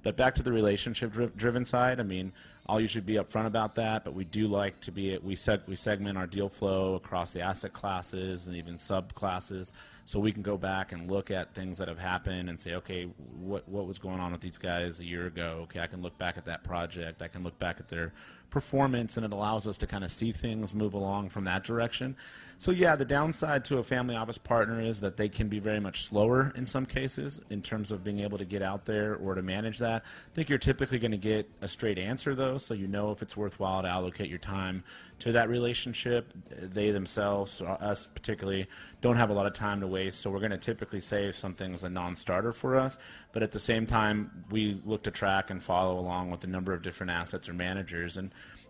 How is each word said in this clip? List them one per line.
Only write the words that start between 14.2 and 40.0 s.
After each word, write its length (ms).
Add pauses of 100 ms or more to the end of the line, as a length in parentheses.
on 120
with 80
these 180
guys 420
a 40
year 220
ago? 380
Okay, 160
I 80
can 140
look 160
back 200
at 80
that 160
project. 580
I 80
can 140
look 160
back 220
at 80
their 240 (380)
performance," 680
and 100
it 60
allows 340
us 120
to 80
kinda 220
see 220
things 420
move 220
along 360
from 140
that 200
direction. 520 (420)
So, 120
yeah, 240
the 100
downside 640
to 120
a 40
family 320
office 240
partner 420
is 200
that 160
they 120
can 200
be 100
very 220
much 240
slower 500
in 100
some 220
cases 640
in 100
terms 300
of 140
being 160
able 180
to 60
get 180
out 220
there 320
or 180
to 80
manage 380
that. 240
I 300
think 140
you're 100
typically 420
gonna 160
get 320 (120)
a 60
straight 320
answer, 380
though, 220
so 160
you 120
know 240
if 120
it's 140
worthwhile 460
to 60
allocate 400
your 100
time 460 (360)
to 120
that 160
relationship. 840 (180)
They 400
themselves, 680
or 100 (120)
us 240
particularly, 600 (320)
don't 160
have 140
a 40
lot 120
of 80
time 260
to 80
waste, 320